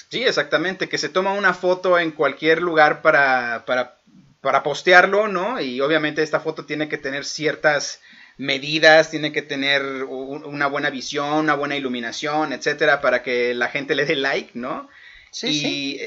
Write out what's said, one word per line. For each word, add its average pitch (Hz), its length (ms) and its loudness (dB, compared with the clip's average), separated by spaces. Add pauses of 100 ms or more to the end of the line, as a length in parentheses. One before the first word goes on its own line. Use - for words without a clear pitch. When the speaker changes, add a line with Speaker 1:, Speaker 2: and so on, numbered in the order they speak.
(120)
Speaker 1:
Sí, 214 120 -4
exactamente, 175 680 0
que 143 100 -4
se 147 100 -4
toma 190 240 0
una 196 220 0
foto 180 420 2
en 165 140 0
cualquier 156 500 0
lugar 156 400 4
para, 131 640 2
para, 127 300 -2 (460)
para 135 200 2
postearlo, 180 640 4
¿no? 202 320 -4
Y 131 220 -4
obviamente 151 400 0
esta 151 180 0
foto 156 260 -8
tiene 151 220 -6
que 151 120 -6
tener 135 260 -8
ciertas 147 760 -2 (380)
medidas, 151 720 4
tiene 151 200 -4
que 151 100 -4
tener 139 420 0 (200)
u-, 135 320 -8 (100)
una 143 220 -4
buena 143 220 -2
visión, 143 440 -6
una 156 220 0
buena 143 200 -4
iluminación, 135 760 -4
etcétera, 147 480 0
para 123 220 2
que 123 300 0
la 120 160 -2
gente 147 260 -4
le 139 100 0
dé 156 100 0
like, 143 380 -4
¿no? 135 340 -10 (440)
Speaker 2:
Sí, - 160 -10
Speaker 1:
Y 151 120 -2
Speaker 2:
sí. 139 460 -4